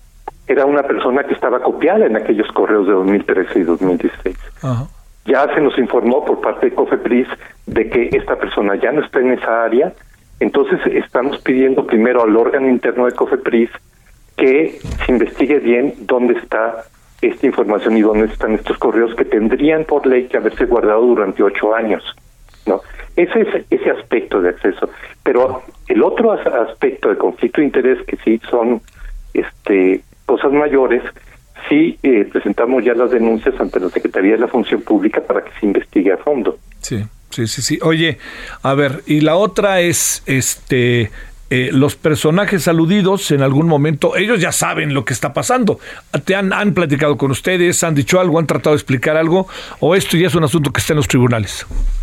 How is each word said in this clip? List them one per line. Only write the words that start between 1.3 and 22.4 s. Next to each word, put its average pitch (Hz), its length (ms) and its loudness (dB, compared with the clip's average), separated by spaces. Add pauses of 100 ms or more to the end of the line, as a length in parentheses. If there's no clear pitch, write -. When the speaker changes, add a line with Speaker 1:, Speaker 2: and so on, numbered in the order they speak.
Speaker 1:
estaba 127 260 -2
copiada 180 460 2
en 110 100 0
aquellos 107 360 -2
correos 104 340 2
de 101 80 2
dos 92 120 2
mil 98 180 2
trece 95 360 0
y - 20 4
dos 82 200 0
mil 90 160 2
dieciséis. - 400 -6 (240)
Speaker 2:
Ajá. 127 260 -4 (360)
Speaker 1:
Ya 139 300 2
se 151 60 0
nos 139 160 2
informó 123 480 2
por - 160 -2
parte 120 300 0
de - 40 -4
cofepris 123 540 0 (380)
de 110 240 -2
que 117 260 0
esta - 200 -2
persona 98 400 -2
ya 120 160 -2
no 147 120 0
está - 160 -2
en 127 120 2
esa 117 300 -2
área. 117 300 0 (480)
Entonces, 139 460 0
estamos - 560 -2
pidiendo 131 440 2
primero 120 360 2
al 107 120 2
órgano 131 320 2
interno 123 380 0
de 120 80 0
cofepris 117 560 0 (680)
que 135 400 2 (260)
se 127 80 0
investigue 127 460 2
bien 120 400 0
dónde 120 360 0
está - 500 -4 (360)
esta - 260 -2
información 110 520 0
y - 20 4
dónde 107 320 4
están 110 220 -2
estos - 240 -4
correos 113 380 0
que - 100 0
tendrían 139 580 0
por 147 220 0
ley 127 220 2
que 123 100 -2
haberse 110 260 -2
guardado 113 380 2
durante 110 400 2
ocho 104 320 0
años, 110 280 -2 (600)